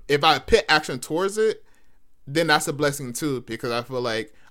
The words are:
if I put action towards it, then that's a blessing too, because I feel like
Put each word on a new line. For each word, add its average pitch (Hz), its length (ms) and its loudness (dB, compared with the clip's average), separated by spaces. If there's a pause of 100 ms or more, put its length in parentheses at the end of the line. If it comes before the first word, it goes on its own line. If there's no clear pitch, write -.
if 143 160 2
I 151 140 6
put - 300 2
action 151 300 2
towards 196 400 -4
it, 220 260 0 (600)
then 156 220 0
that's 151 200 2
a 156 40 -4
blessing 139 400 -2
too, 131 300 -4
because 113 300 -6
I 120 100 -2
feel 127 180 -6
like 113 340 -4 (160)